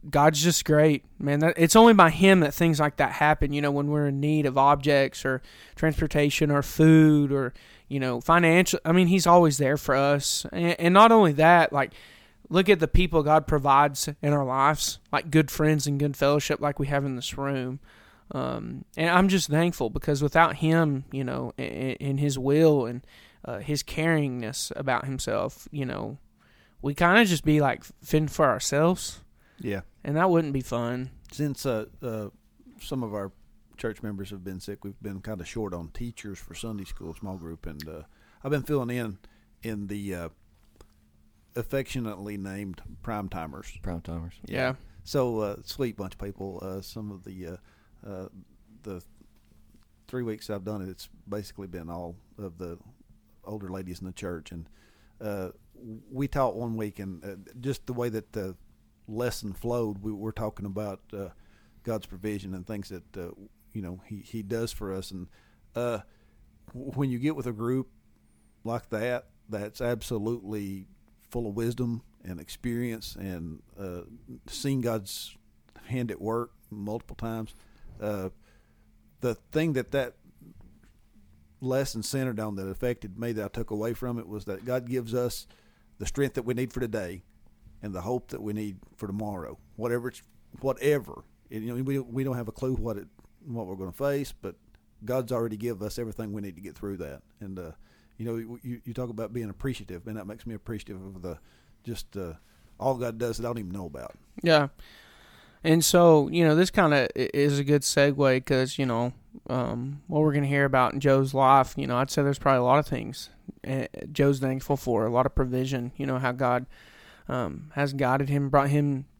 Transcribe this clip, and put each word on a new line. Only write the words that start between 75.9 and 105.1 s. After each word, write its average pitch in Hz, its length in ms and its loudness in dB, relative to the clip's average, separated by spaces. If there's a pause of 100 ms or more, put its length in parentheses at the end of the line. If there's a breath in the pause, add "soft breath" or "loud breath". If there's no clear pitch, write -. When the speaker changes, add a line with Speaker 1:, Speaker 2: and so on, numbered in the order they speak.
Speaker 2:
at - 100 -12
work 113 300 -6 (180)
multiple 104 460 -10
times, 113 400 -10 (440 soft breath)
uh, 101 300 -6 (920)
the 120 140 -4
thing 156 380 -2
that 127 180 -4
that 131 240 -4 (1400)
lesson 127 440 -4
centered 127 360 -4
on 107 160 -8
that 95 120 -8
affected 107 520 -8
me 117 140 -6
that 107 120 -6
I - 20 -8
took - 240 -8
away 110 220 -4
from 120 240 -8
it 113 100 -10
was 104 180 -12
that 98 200 -10
God 123 240 -6
gives 120 240 -6
us 123 340 -4 (520)
the 101 60 -8
strength 139 280 -2
that 123 100 -6
we 120 120 -4
need 123 180 -6
for 123 60 -8
today 101 420 -6 (640)
and 104 100 -10
the 90 80 -8
hope 117 280 -6
that 120 120 -12
we 104 120 -8
need 104 240 -8 (180)
for 107 120 -12
tomorrow. 98 500 -10 (180)
Whatever 120 340 -4
it's, - 140 -16 (360)
whatever. 131 640 -4 (280)
And, 110 120 -8
you 120 120 -8
know, 127 80 -6
we, 139 160 -4
we 123 240 -6
don't 131 120 -4
have 117 120 -8
a 113 40 -10
clue 131 220 -6
what 113 240 -4
it, 101 100 -14 (380)
what 117 220 -8
we're 95 80 -10
gonna 92 160 -10
face, 139 420 -4
but 92 220 -12 (500)
God's 123 260 -4
already 117 260 -4
give 107 260 -6
us 104 160 -8
everything 110 340 -8
we 104 80 -8
need 98 140 -12
to 85 60 -18
get 80 140 -16
through 101 220 -10
that. 69 240 -12 (180)
And, 95 200 -12
uh, 82 120 -14 (460)
you 110 80 -12
know, 113 100 -6
you, 113 280 -12
you, 120 220 -12
you 117 80 -12
talk 123 160 -8
about 107 240 -10
being 117 160 -8
appreciative, 98 560 -10
man, 110 100 -10
that 98 120 -12
makes 113 200 -14
me 113 80 -10
appreciative 104 480 -12
of 95 180 -16
the, 85 180 -10 (440)
just, - 340 -12
uh, 87 160 -8 (460)
all 131 160 -2
God 117 240 -6
does 117 180 -4
that 113 80 -6
I 117 40 -4
don't 117 100 -6
even 92 120 -8
know 95 140 -10
about. 67 300 -14 (260)
Speaker 1:
Yeah. 151 280 4 (920 soft breath)